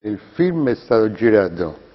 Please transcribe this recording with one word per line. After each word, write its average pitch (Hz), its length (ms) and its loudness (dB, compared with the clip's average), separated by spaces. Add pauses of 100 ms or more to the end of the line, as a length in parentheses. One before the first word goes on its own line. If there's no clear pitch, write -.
Il 107 180 -8 (160)
film 170 340 -2
è 117 60 0
stato 110 380 0
girato 92 640 0 (160)